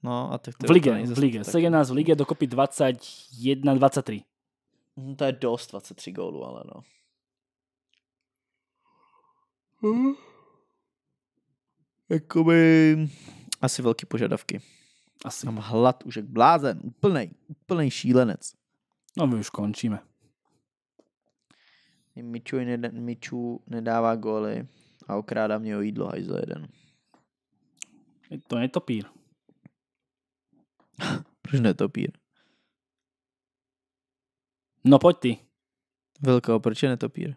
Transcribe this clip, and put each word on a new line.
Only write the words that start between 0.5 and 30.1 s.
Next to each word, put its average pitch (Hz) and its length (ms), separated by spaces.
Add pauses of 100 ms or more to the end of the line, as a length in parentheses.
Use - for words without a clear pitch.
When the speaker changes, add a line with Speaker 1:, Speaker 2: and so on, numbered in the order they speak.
Speaker 1:
to - 80
je 113 40
Speaker 2:
V - 20
lige, 160 200
Speaker 1:
úplně 110 140
Speaker 2:
v - 20
Speaker 1:
zase 123 140
Speaker 2:
lige. 123 180
Speaker 1:
taky. 104 120
Speaker 2:
Sedemnáct 165 400
v 127 40
lige, 156 200
dokopy 143 320
dvacet 131 500 (360)
jedna, 135 420
dvacet 135 280
tři. 107 220 (720)
Speaker 1:
Hm, 135 200
to 147 80
je 135 80
dost, 123 380
dvacet 98 260
tři - 160
gólů, 87 320
ale 62 220
no. - 140 (3000)
Hm. 240 320 (1900)
Jakoby 165 500 (1000)
asi 127 220
velký 117 240
požadavky. 113 560 (600)
Speaker 2:
Asi. - 220
Speaker 1:
Mám 113 100
hlad 117 480
už 123 120
jak 107 100
blázen, 135 560
úplnej, 123 480 (180)
úplnej 151 420
šílenec. 123 640 (640)
Speaker 2:
No, 160 100
my 123 100
už 104 140
končíme. 104 480 (2250)
Speaker 1:
Miču 117 460
neda-, 120 340
Miču 120 760
nedává 117 500
góly 110 500 (420)
a 101 80
okrádá 107 420
mě 110 180
o 104 40
jídlo, 104 260
hajzl 92 300
jeden. - 320 (1600)
Speaker 2:
Je 143 160
to 120 80
netopír. 120 480 (1900)